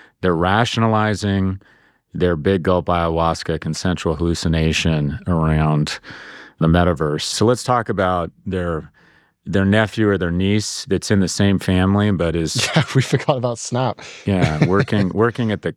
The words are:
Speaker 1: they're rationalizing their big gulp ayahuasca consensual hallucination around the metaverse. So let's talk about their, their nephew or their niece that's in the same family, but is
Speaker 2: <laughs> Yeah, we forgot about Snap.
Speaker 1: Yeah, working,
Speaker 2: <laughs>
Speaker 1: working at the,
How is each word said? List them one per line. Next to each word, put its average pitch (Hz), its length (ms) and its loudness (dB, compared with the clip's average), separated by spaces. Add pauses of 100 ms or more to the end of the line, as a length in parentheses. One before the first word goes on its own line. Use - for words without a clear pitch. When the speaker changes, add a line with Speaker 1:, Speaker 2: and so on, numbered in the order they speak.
(220)
Speaker 1:
they're 90 140 2
rationalizing 101 1200 0 (540)
their 87 220 2
big 87 260 0
gulp 90 240 0
ayahuasca 82 720 0
consensual 82 540 -2
hallucination 80 1120 0
around 78 720 0 (600)
the 82 100 2
metaverse. 82 540 2
So - 220 -2
let's 120 180 2
talk 120 280 0
about 92 400 0 (160)
their, 87 440 -4 (540)
their 98 220 0
nephew 107 420 2
or 98 80 2
their 87 140 -2
niece 98 560 -2
that's 95 240 -2
in 101 100 4
the 90 80 2
same 101 300 2
family, 98 540 2
but 82 220 0
is 82 380 -2
Speaker 2:
<laughs> - 40 2
Yeah, 160 80 2 (100)
we 135 80 2
forgot - 340 0
about 120 220 -4
Snap. 123 420 -4 (240)
Speaker 1:
Yeah, 87 420 2
working, 98 420 2
Speaker 2:
<laughs> 85 60 -8
Speaker 1:
working 113 380 0
at 98 100 -4
the, 80 140 -6